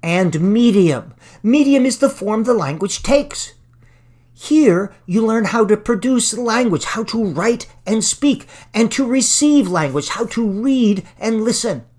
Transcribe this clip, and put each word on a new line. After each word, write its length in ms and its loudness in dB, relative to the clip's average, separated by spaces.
And 400 0
medium. 720 2
Medium 420 4
is 140 -2
the 100 4
form 360 -4
the 100 2
language 480 -4
takes. 500 -2
Here, 560 2
you 180 0
learn 200 0
how 200 2
to 100 4
produce 640 -2
language, 460 0
how 220 -6
to 200 -4
write 400 -2
and 160 -2
speak, 420 -2
and 200 0
to 120 -2
receive 640 2
language, 420 -2
how 180 -6
to 200 -4
read 600 0
and 260 -4
listen. 420 -4